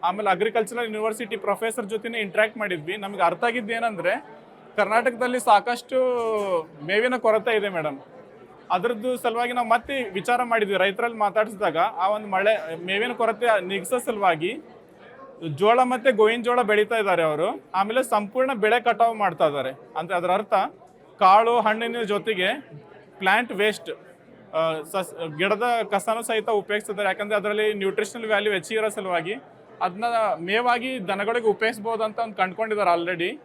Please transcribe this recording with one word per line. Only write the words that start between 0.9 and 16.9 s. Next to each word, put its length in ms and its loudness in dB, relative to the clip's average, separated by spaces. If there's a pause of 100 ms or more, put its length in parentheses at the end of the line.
ಪ್ರೊಫೆಸರ್ 480 -4
ಜೊತೆನೇ 340 -6
ಇಂಟ್ರಾಕ್ಟ್ 380 0
ಮಾಡಿದ್ವಿ. 400 -6
ನಮ್ಗೆ 260 -4
ಅರ್ಥ 200 2
ಆಗಿದ್ದು 300 -2
ಏನಂದ್ರೆ 680 -4 (340)
ಕರ್ನಾಟಕದಲ್ಲಿ 600 0
ಸಾಕಷ್ಟು 560 2 (920)
ಮೇವಿನ 320 2
ಕೊರತೆ 400 2
ಇದೆ 120 0
ಮೇಡಮ್. 300 -4 (720)
ಅದ್ರದ್ದು 460 -2
ಸಲುವಾಗಿ 360 -2
ನಾವು 140 -2
ಮತ್ತೆ 420 0
ವಿಚಾರ 340 0
ಮಾಡಿದ್ವಿ 340 0
ರೈತರಲ್ಲಿ 400 0
ಮಾತಾಡ್ಸಿದಾಗ. 600 0
ಆ 300 0
ಒಂದು 200 -2
ಮಳೆ, 580 0
ಮೇವಿನ 280 -2
ಕೊರತೆ 480 2
ನೀಗಿಸೋ 360 -4
ಸಲುವಾಗಿ 640 0 (920)
ಜೋಳ 240 4
ಮತ್ತೆ 320 2
ಗೋವಿನ 300 4
ಜೋಳ 200 2
ಬೆಳೀತಾ 340 2